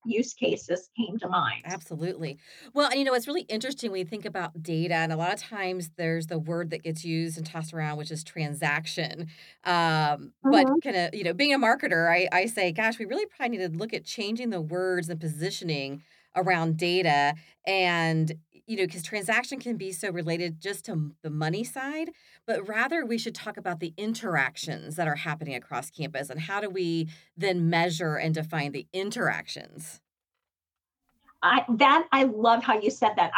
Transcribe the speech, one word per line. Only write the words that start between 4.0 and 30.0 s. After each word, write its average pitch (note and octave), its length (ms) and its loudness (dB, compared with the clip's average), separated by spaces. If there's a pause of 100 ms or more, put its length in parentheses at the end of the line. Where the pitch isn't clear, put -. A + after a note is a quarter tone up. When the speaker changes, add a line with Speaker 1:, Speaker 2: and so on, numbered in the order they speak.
Speaker 2:
think F3+ 220 -8
about E3+ 360 -6
data, E3+ 300 -2
and E3 180 2
a D#3+ 60 0
lot E3+ 160 0
of G#3 80 -4
times F#3 560 -6
there's E3 300 -2
the E3 120 -4
word E3 300 -4
that D#3+ 140 -8
gets D#3+ 200 -6
used E3 360 -4
and D#3+ 80 -8
tossed D#3+ 260 -8
around, D#3 240 -4
which D3+ 140 -8
is D#3 120 -8
transaction. D#3 1040 -4 (360)
Um, D#3 800 2
but C4+ 240 8
Speaker 1:
Mm-hmm. C#4 160 4
Speaker 2:
kinda, F#3 320 0
you G3+ 100 -6
know, E3+ 80 0
being C#4 220 4
a C4+ 40 4
marketer, A3 560 4
I, F3+ 160 4
I F#3 140 4
say, G3 280 0
"Gosh, A3 260 0
we G#3+ 80 -6
really D#4 180 -2
probably B3 320 -4
need F3+ 160 -2
to E3 60 -4
look A3+ 160 -4
at G3+ 100 -6
changing A3+ 460 -4
the F#3 100 -2
words F3+ 480 -2
and E3 100 -6
positioning D#3 840 -4 (340)
around E3 400 2
data." D#3+ 600 4 (300)
And, E3 680 2 (320)
you A3+ 100 -4
know, F#3 100 2
'cause E3 160 -10
transaction G#3+ 560 -2
can A#3 200 -4
be F#3+ 140 -6
so G3 180 -6
related E3+ 500 -2
just G3 240 -6
to A3 80 -8
m-, D3+ 300 -4
the D#3 80 -8
money D#3+ 340 -2
side, D4 460 -6 (360)
but G3 220 -2
rather C4 380 0
we A#3 100 0
should A3+ 180 -6
talk - 220 -10
about F3 240 -6
the E3 160 -6
interactions D#3+ 1000 -2
that E3 120 0
are D3 60 2
happening D3+ 400 -4
across B2 360 -8
campus C#3 380 -6
and C3 120 -8
how G3 200 -4
do G#3+ 80 -4
we E3+ 400 0 (260)
then F3 360 2
measure E3 460 2
and D#3+ 180 0
define D#3 380 -2
the C#3 200 -8
interactions? F#3 1080 -6 (1400)